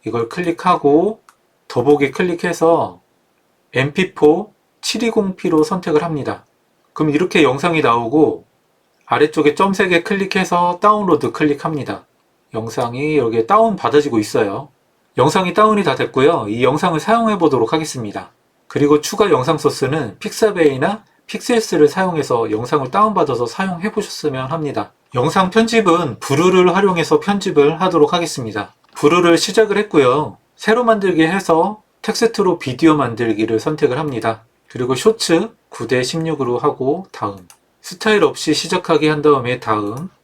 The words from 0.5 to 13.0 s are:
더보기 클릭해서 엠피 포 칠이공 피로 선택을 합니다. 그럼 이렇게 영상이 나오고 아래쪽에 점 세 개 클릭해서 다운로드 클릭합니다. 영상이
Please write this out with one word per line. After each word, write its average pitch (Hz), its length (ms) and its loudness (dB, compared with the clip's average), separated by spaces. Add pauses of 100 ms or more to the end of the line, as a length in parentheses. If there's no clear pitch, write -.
더보기 139 440 2
클릭해서 165 880 -2 (720)
엠피 151 380 -2
포 165 400 2 (280)
칠이공 220 540 -2
피로 160 280 0
선택을 170 400 -2
합니다. 135 420 -6 (480)
그럼 151 180 0
이렇게 175 300 2
영상이 147 400 2
나오고 120 640 0 (600)
아래쪽에 147 500 2
점 196 180 0
세 190 140 0
개 170 160 0
클릭해서 180 760 -2
다운로드 190 520 2
클릭합니다. 143 760 -4 (480)
영상이 120 640 -4